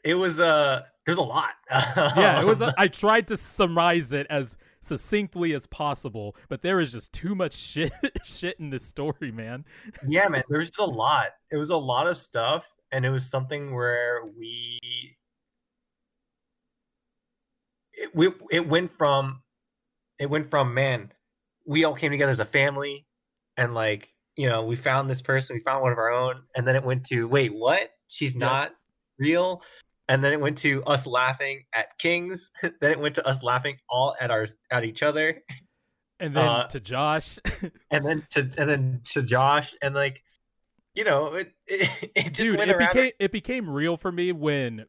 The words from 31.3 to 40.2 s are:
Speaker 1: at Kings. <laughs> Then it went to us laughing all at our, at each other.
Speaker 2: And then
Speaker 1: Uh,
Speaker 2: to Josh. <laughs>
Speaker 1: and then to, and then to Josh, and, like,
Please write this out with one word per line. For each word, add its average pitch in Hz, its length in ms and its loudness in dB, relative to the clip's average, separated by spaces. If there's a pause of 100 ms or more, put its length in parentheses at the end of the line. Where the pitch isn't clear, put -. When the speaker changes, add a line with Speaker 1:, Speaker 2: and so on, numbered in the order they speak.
Speaker 1:
at 113 240 -4
Kings. 175 520 -2 (120)
<laughs> 175 180 -6
Then 147 120 4
it 143 80 0
went 147 140 -2
to 156 120 -2
us 131 160 0
laughing 127 360 -2 (100)
all 131 320 0
at 120 100 -4
our, 110 160 0 (240)
at 123 140 0
each 113 180 -6
other. 156 380 0 (800)
Speaker 2:
And 147 160 -4
then 135 100 4
Speaker 1:
Uh, 120 220 2
Speaker 2:
to 139 120 -10
Josh. 139 580 -4 (260)
<laughs> - 260 -16
Speaker 1:
and 151 140 0
then 151 180 0 (100)
to, 147 80 2 (180)
and 143 100 2
then 131 320 0 (120)
to 139 100 0
Josh, 135 580 4
and, 139 140 -2
like, 139 280 -2 (720)